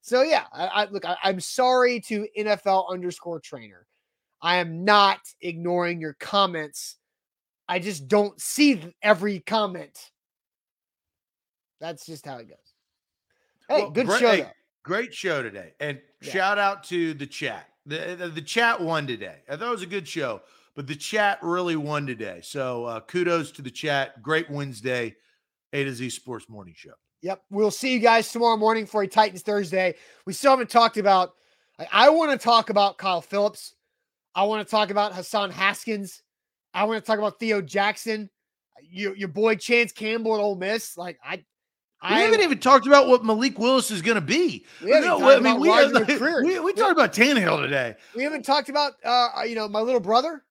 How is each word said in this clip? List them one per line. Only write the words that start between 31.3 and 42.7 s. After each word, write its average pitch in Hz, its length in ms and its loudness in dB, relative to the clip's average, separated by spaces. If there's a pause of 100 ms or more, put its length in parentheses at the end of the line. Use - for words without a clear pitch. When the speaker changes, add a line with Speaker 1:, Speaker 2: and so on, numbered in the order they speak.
Speaker 1:
I, 165 120 -12
I 226 180 8
wanna 311 280 2
talk 226 320 2
about 196 280 2
Kyle 185 240 -2
Phillips. - 520 -4 (600)
I 185 100 2
wanna 214 200 -2
talk 214 260 0
about 208 240 0
Hassan 190 360 -4
Haskins. 196 720 -4 (520)
I 185 100 0
wanna 220 160 -2
talk 220 180 -2
about 208 200 -4
Theo 214 240 0
Jackson. 208 640 -4 (540)
Your, 190 340 -8
your 196 120 -6
boy 214 280 2
Chance 233 360 2
Campbell 220 420 -4
at 208 60 -2
Ole 202 160 -2
Miss. 202 420 -6
Like, 170 260 -12
I, 160 120 -8
Speaker 2:
We 170 80 -18 (580)
Speaker 1:
I 196 180 2
Speaker 2:
haven't 440 220 4
even 285 160 2
talked 254 280 6